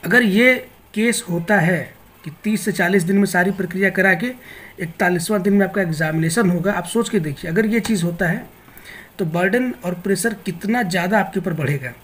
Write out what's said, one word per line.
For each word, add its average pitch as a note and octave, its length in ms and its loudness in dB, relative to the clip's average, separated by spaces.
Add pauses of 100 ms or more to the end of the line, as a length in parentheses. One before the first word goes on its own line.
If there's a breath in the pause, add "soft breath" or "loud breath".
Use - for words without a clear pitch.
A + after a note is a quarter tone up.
अगर A#3+ 180 4
ये A#3+ 440 4 (260)
केस A#3 360 0
होता E3+ 300 2
है D#3+ 340 0 (320)
कि D3+ 60 -12 (120)
तीस G#3+ 180 0
से G#3 100 -2
चालीस F#3 320 2
दिन G3 140 2
में G3+ 80 4
सारी F#3 260 2
प्रक्रिया F#3+ 380 -2
करा F#3+ 240 2
के A#3 200 -2 (460 loud breath)
इकतालीसवाँ F3+ 640 0
दिन G3 120 2
में G3+ 140 4
आपका F#3+ 140 -2
एग्जामिनेशन E3 680 0
होगा, F3 240 0
आप - 120 -4
सोच A3+ 240 -2
के G#3+ 100 0
देखिए, D#3 320 -6
अगर G#3+ 140 2
ये A3 140 2
चीज़ G3 240 0
होता E3+ 240 -2
है G#3 200 -4 (720 loud breath)
तो F#3+ 60 -2
बर्डन G3 480 0 (100)
और F3+ 100 -4
प्रेशर G3 400 -2
कितना G#3 500 -4
ज़्यादा F#3 360 0
आपके G3 200 -2
ऊपर F3+ 140 -4
बढ़ेगा C3+ 400 -4 (100)